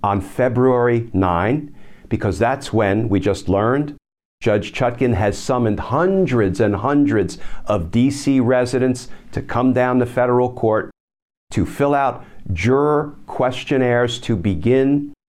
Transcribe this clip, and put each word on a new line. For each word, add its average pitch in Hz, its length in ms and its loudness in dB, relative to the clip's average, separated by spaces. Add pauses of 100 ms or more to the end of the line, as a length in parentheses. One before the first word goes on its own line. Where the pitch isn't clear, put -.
on 101 180 2
February 120 920 2
nine, 95 600 0 (340)
because 104 300 -2
that's 131 340 -2
when, 107 360 2
we 98 120 2
just 98 280 -2
learned, 120 480 0 (440)
Judge 104 320 0
Chutkan 123 420 0
has 98 240 0
summoned 120 420 0
hundreds 131 800 0
and 104 160 2
hundreds 135 640 0 (280)
of 90 240 -2
D 123 200 2
C 139 300 0
residents 127 680 0 (240)
to - 80 -4
come 127 320 0
down 127 280 2
to 120 60 2
federal 123 460 0
court 110 380 0 (640)
to 95 120 0
fill 143 300 0
out 135 300 -2 (280)
juror 143 600 2 (120)
questionnaires 123 920 0
to 113 180 -2
begin 123 760 0 (140)